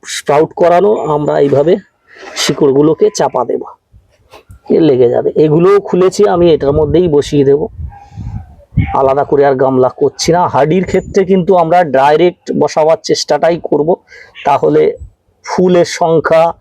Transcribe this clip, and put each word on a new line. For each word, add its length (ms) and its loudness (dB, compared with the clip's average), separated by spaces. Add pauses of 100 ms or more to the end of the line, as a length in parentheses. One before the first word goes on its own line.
স্প্রাউট 520 -2
করানো, 360 2 (240)
আমরা 240 -2
এইভাবে 340 2 (600)
শিকড়গুলোকে 720 0 (100)
চাপা 300 -4
দেব, 180 -6 (1040)
এ 100 2
লেগে 300 4
যাবে। 260 -2
এগুলোও 440 2
খুলেছি 480 0
আমি, 240 2
এটার 220 0
মধ্যেই 340 0
বসিয়ে 380 0
দেব, 220 0 (1300)
আলাদা 300 0
করে 220 0
আর 100 0
গামলা 340 0
করছি 420 -4
না। 160 2
হার্ডির 380 0
ক্ষেত্রে 400 -2
কিন্তু 300 0
আমরা 280 2
ডাইরেক্ট 680 0
বসাবার 520 0
চেষ্টাটাই 600 -2
করব, 260 -2 (560)
তাহলে 360 0 (640)
ফুলের 400 0
সংখ্যা 580 0 (180)